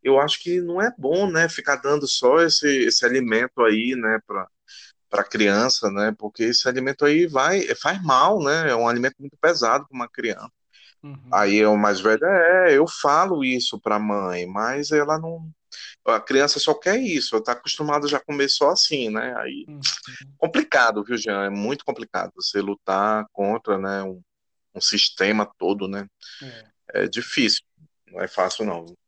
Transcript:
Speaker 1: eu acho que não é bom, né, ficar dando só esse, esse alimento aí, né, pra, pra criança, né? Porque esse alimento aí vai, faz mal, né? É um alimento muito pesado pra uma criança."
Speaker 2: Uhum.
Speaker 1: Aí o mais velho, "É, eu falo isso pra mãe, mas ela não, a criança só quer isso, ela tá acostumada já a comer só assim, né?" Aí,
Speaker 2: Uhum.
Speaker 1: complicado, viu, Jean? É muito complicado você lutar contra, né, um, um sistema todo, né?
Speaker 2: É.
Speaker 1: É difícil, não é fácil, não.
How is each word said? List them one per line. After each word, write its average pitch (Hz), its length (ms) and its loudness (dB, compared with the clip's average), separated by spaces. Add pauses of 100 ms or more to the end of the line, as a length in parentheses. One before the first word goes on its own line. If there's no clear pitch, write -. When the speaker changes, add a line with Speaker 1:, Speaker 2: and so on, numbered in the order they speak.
Speaker 1:
eu 135 180 6
acho - 220 0
que 175 180 -2
não 175 220 -4
é 240 160 0
bom, 180 320 0
né, 165 180 2
ficar 143 280 -2
dando 143 300 -2
só 135 360 4
esse, 160 240 2 (200)
esse - 200 2
alimento 123 560 0
aí, 113 340 2
né, 110 300 0
pra, 95 200 -8 (640)
pra 104 160 0
criança, 107 680 2
né? 104 280 -2
Porque 107 260 -8
esse 120 240 -2
alimento 127 380 -2
aí 160 200 4
vai, 160 360 0 (140)
faz 185 260 -4
mal, 160 400 4
né? 151 280 0
É 120 60 2
um 117 120 2
alimento 120 300 0
muito 139 220 -18
pesado 143 480 2
pra 135 80 -18
uma 120 120 -8
criança." 110 420 -8 (520)
Speaker 2:
Uhum. 143 300 -16
Speaker 1:
Aí 104 320 4
o 107 120 6
mais 104 240 2
velho, 110 240 2
"É, 180 520 4
eu 160 100 4
falo 156 580 0
isso 123 360 -2
pra 107 180 -2
mãe, 98 480 -4
mas 120 460 -4
ela 151 260 2
não, 165 320 -10 (560)
a 110 140 2
criança 139 380 2
só 151 160 2
quer 190 260 0
isso, 170 360 -4
ela 110 80 0
tá 123 80 -2
acostumada 147 560 -4
já 143 100 -2
a - 60 -8
comer 143 240 -2
só 147 220 2
assim, 147 400 0
né?" 117 280 -6
Aí, 131 300 -8
Speaker 2:
Uhum. 147 140 -16 (560)
Speaker 1:
complicado, 123 680 0
viu, 120 120 -4
Jean? 101 300 -2
É 98 40 -4
muito 107 340 -6
complicado 92 520 -6
você 101 240 -4
lutar 101 720 -2
contra, 101 460 -2
né, 98 240 -6
um, 92 200 -10 (520)
um 95 60 -12
sistema 104 680 0 (120)
todo, 95 300 -2
né? 98 180 -10 (360)
Speaker 2:
É. 117 220 -20 (300)
Speaker 1:
É 98 140 0
difícil, - 540 -2 (460)
não 92 120 -12
é 95 80 -6
fácil, 92 380 -2
não. 85 200 -8 (220)